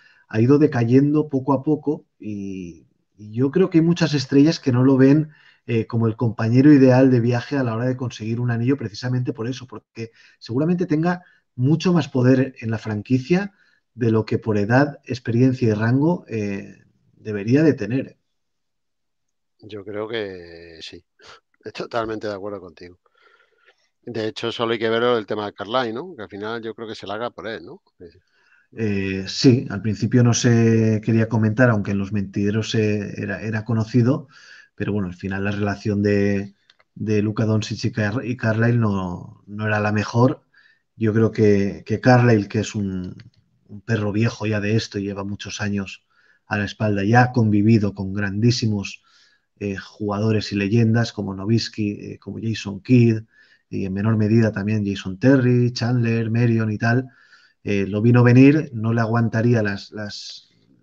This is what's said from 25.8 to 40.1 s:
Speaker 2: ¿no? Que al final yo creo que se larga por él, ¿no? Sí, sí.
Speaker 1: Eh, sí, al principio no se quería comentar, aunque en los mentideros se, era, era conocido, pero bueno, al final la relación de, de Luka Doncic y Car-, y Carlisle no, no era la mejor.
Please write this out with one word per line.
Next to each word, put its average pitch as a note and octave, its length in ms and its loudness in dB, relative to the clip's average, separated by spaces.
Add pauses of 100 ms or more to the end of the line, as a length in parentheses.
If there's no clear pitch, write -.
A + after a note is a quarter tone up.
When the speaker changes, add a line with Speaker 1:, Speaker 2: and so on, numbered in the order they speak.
Speaker 2:
¿no? E3+ 200 -12
Que A2+ 80 -16
al F#2 60 -14
final G#2+ 340 -10
yo A2 120 -10
creo A#2 120 -14
que G#2+ 80 -12
se - 120 -16
larga G#2+ 240 -8
por F2 180 -14
él, F#2+ 160 -12
¿no? C#3+ 180 -20 (160)
Sí, F2+ 120 -20
sí. F#2 80 -20 (540)
Speaker 1:
Eh, G2 560 -4
sí, - 420 4
al G2+ 100 -6
principio A2 420 0
no A#2+ 120 4
se A2+ 680 2
quería A2+ 260 0
comentar, A2 420 2
aunque G#2 220 -2
en G2 60 0
los G2 140 -6
mentideros G#2 600 -4
se, G#2 480 -2
era, G2+ 200 -6
era A2 240 -6
conocido, A2+ 640 0 (460)
pero E2+ 180 -6
bueno, G2+ 160 -4
al F2 60 -12
final F#2+ 300 -8
la G2+ 80 -4
relación G2+ 500 -4
de, G2+ 520 0 (400)
de G#2+ 280 -2
Luka G#2+ 240 -2
Doncic G#2+ 380 -2
y G#2+ 80 -4
Car-, G#2+ 340 -4
y A#2+ 100 -6
Carlisle A2+ 420 0
no, F#2+ 680 -4
no G#2 200 -8
era G#2+ 140 -2
la G#2 120 -2
mejor. A#2 520 2 (520)